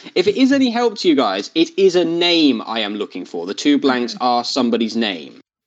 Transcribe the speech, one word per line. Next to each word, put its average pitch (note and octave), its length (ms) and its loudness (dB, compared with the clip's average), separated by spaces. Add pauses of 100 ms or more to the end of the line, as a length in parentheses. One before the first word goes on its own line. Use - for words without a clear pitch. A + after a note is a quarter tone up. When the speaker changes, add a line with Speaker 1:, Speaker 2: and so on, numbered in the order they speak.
(160)
Speaker 1:
If F3+ 120 0
it G3+ 100 0
is C4 140 4
any C4+ 180 2
help A#3 300 -2
to - 80 -2
you D#3 80 4
guys, G#2 400 0
it E3 220 0
is F#3+ 180 4
a F3 100 2
name E3 600 2
I A2+ 140 -6
am G#2 160 -4
looking F#2 300 -8
for. E2+ 200 -10
The G2 80 -6
two C#3+ 240 0
blanks B2 380 -2
Speaker 2:
Okay. A2+ 100 -10
Speaker 1:
are A#2+ 180 0
somebody's A#2 520 -2
name. E2+ 440 -6 (280)